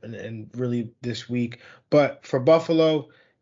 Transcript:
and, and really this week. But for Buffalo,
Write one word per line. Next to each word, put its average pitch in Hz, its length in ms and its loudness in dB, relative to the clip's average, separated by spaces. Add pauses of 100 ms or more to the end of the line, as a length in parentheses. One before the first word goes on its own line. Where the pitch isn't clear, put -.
and, 113 140 -14
and 110 400 -12
really 120 360 -4 (100)
this 120 260 -8
week. 120 320 -4 (300)
But 143 360 2
for - 140 -2
Buffalo, 160 680 2 (320)